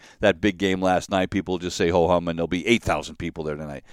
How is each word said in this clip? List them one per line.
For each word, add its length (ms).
that 220
big 180
game 220
last 280
night, 220
people 260
just 200
say 120
ho-hum, 380
and 100
there'll 100
be 200
eight 160
thousand 320
people 280
there 120
tonight. 380